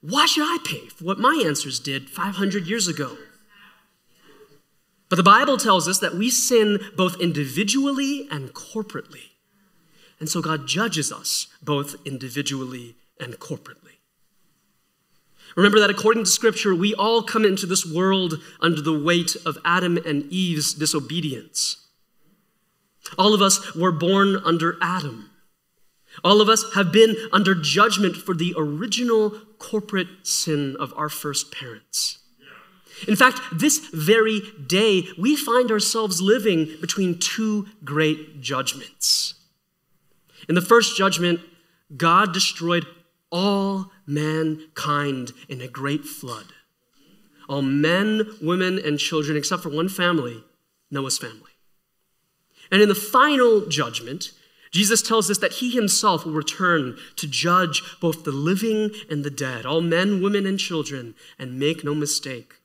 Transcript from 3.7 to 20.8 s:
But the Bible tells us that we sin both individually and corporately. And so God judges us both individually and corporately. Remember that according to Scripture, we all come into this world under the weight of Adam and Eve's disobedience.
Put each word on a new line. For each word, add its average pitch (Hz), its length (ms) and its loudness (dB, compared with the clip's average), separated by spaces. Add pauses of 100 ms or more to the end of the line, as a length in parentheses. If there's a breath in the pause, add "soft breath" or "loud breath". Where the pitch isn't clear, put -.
But 180 80 0
the 170 80 2
Bible 254 320 8
tells 180 320 2
us 190 100 -2
that 175 160 -2
we 220 160 -2
sin 214 480 2 (180 loud breath)
both 185 240 0
individually 262 1080 -2
and 135 240 -10
corporately. - 760 -12 (920 soft breath)
And 156 80 -8
so 175 120 -2
God 151 280 -2
judges 160 420 -2
us - 380 -6 (120)
both 143 440 -4
individually 131 920 -8 (240)
and 123 160 -12
corporately. - 640 -16 (1600 loud breath)
Remember 202 240 6
that 202 100 6
according 220 340 2
to - 60 0
Scripture, 208 440 2
we 202 200 0
all 220 280 2
come 220 220 0
into 196 220 2
this 185 180 -2
world 180 560 0 (200 loud breath)
under 165 200 2
the 156 180 0
weight 170 460 0
of 156 200 -4
Adam 175 340 2
and 147 320 -4
Eve's 170 420 -2
disobedience. 147 1160 -4 (1300 loud breath)